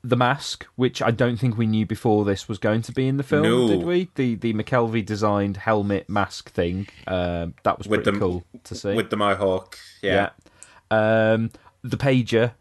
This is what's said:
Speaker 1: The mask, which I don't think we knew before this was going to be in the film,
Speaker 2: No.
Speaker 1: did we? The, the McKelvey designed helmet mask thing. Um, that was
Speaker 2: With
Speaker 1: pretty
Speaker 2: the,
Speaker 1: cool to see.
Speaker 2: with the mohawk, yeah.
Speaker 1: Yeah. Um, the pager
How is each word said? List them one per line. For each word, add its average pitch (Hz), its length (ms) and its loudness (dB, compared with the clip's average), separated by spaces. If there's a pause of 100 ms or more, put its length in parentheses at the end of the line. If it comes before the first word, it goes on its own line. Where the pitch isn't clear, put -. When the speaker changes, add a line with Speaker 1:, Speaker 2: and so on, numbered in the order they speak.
Speaker 1:
The 123 120 0
mask, 123 500 -2 (100)
which 123 260 -2
I 117 100 2
don't 120 260 0
think 113 220 -2
we 117 80 2
knew 110 180 2
before 107 400 2
this 98 220 -2
was 104 100 -6
going 113 260 0
to - 80 -12
be 131 160 -2
in 135 100 0
the 139 60 -4
film, 143 200 2
Speaker 2:
No. 120 240 4
Speaker 1:
did 175 160 2
we? 180 320 0
The, 127 200 0
the 113 180 -2
McKelvey 113 520 0
designed 101 520 0
helmet 101 520 0
mask 98 420 -4
thing. 92 360 -2 (180)
Um, 87 480 -4 (100)
that 95 140 0
was 104 100 -12
Speaker 2:
With 107 160 0
Speaker 1:
pretty 101 140 0
Speaker 2:
the, 104 80 0
Speaker 1:
cool 90 180 -2 (200)
to - 120 -14
see. 101 200 -4
Speaker 2:
with 107 160 -2
the 107 60 -2
mohawk, 98 600 0 (240)
yeah. 95 280 2 (640)
Speaker 1:
Yeah. 110 420 4
Um, 113 180 0 (320)
the 104 140 -6
pager 120 640 2